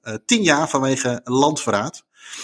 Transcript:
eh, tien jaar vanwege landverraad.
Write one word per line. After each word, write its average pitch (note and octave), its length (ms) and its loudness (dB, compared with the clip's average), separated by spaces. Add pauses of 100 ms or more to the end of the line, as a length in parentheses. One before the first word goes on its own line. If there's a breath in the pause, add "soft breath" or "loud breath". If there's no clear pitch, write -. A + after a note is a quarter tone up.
eh, A2+ 120 -10 (120)
tien A#3 160 2
jaar D#3 260 2
vanwege C3 560 0
landverraad. B2+ 800 0 (400 loud breath)